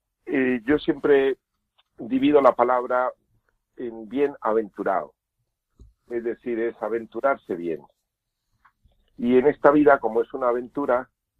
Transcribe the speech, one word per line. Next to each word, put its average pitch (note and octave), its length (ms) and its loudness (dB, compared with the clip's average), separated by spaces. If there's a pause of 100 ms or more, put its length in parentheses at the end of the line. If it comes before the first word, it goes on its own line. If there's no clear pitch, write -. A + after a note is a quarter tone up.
(260)
eh, B2+ 380 -2
yo D3 140 0
siempre C#3 600 2 (600)
divido C3+ 440 2
la B2 100 6
palabra B2+ 580 0 (680)
en A2+ 320 -12
bienaventurado. G#2+ 1040 -4 (960)
Es A#2 120 -6
decir, A#2 360 -6
es A2+ 240 -4
aventurarse A2+ 720 -4
bien. E2 260 -8 (1400)
Y B2 220 2
en B2+ 80 4
esta D3 240 2
vida, D3 280 6
como A2+ 220 -2
es - 140 -4
una C3 140 -2
aventura, B2 600 -4 (320)